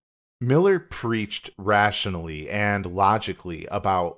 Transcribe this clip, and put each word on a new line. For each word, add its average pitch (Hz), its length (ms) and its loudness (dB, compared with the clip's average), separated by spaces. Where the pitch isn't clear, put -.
Miller 165 400 4
preached - 800 -4
rationally 92 920 0
and 101 360 0
logically 92 880 0
about 95 460 -2